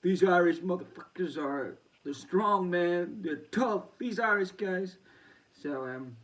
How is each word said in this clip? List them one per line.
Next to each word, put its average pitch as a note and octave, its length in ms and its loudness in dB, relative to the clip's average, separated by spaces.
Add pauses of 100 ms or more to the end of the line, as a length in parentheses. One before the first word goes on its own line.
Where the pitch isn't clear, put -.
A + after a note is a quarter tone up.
These F3+ 220 4
Irish F3 360 6
motherfuckers F3 760 -6
are, C#3 400 -4 (260)
they're C#3+ 100 -8
strong, F#3+ 560 2
man, F3 520 0
they're D#3 300 -6
tough, A3 320 0 (160)
these A3+ 200 -4
Irish G#3 320 2
guys. F#3+ 460 -4 (640)
So, C#3 220 -6
um B2+ 400 -10